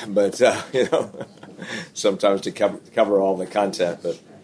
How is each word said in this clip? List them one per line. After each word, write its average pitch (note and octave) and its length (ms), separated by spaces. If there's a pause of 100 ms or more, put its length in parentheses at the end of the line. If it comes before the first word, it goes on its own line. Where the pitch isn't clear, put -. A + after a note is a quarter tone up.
but, G2+ 340
uh, B2 260
<laughs> - 60
you B2 160
know, - 380 (680)
sometimes G2 480
to G2+ 100
cover, G2 260 (160)
cover G#2 260
all F#2+ 160
the F#2 100
content. F#2 560
But E2+ 180 (240)